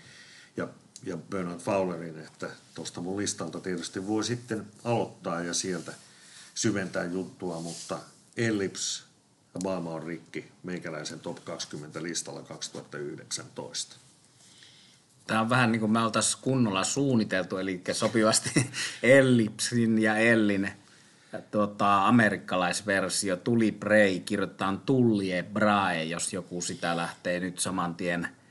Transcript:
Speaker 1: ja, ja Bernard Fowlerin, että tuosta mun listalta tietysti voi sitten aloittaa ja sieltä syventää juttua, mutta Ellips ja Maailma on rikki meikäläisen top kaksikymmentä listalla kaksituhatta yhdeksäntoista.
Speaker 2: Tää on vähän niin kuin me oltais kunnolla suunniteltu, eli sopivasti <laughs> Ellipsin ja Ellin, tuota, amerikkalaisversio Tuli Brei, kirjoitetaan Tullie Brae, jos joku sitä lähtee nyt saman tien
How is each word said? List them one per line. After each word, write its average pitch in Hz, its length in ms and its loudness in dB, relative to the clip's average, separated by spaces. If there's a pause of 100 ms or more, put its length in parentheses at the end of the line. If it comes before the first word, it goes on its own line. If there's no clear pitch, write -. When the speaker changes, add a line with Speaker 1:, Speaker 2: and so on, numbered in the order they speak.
(560)
Speaker 1:
ja, - 120 -4 (360)
ja 87 120 -6
Bernard 87 440 -8
Fowlerin, 85 580 -2
että 78 320 -14 (240)
tuosta 82 260 -10
mun 92 160 -4
listalta 87 440 -6
tietysti 92 460 -6
voi 107 180 0
sitten 113 420 -4 (180)
aloittaa 95 580 -2
ja 85 120 -4
sieltä 80 380 -4 (640)
syventää 95 500 -2
juttua, 87 560 -6
mutta 85 380 -8 (380)
Ellips 104 680 -2 (500)
ja 90 100 -4
Maailma 87 260 -4
on 80 120 -8
rikki 80 500 -10 (100)
meikäläisen 82 580 -8
top - 240 -10
kaksikymmentä 78 580 -10
listalla 76 400 -8
kaksituhatta - 560 -12
yhdeksäntoista. - 1000 -10 (1300)
Speaker 2:
Tää 110 140 0
on 113 100 0
vähän 123 220 4
niin 113 80 0
kuin 107 120 2
me 113 120 2
oltais 110 320 0
kunnolla 113 480 2
suunniteltu, 104 720 2
eli 92 260 -4 (100)
sopivasti 110 800 2 (120)
<laughs> - 200 -8
Ellipsin 117 960 6
ja 110 180 4
Ellin, 104 560 4 (800)
tuota, 101 580 2
amerikkalaisversio 95 1300 2
Tuli 113 360 2
Brei, 101 480 4
kirjoitetaan 95 600 -2
Tullie 104 640 4
Brae, 101 640 2
jos 85 280 -4
joku 90 280 -6
sitä 85 360 -4
lähtee 87 440 -4
nyt 90 180 -6
saman 90 360 -4
tien 87 340 -2 (220)